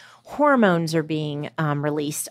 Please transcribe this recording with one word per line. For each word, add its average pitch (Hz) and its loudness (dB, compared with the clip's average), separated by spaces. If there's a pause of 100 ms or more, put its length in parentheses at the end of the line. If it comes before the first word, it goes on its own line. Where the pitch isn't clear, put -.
(260)
hormones 202 2
are 165 0
being, 151 -6
um, 147 0
released, 151 -4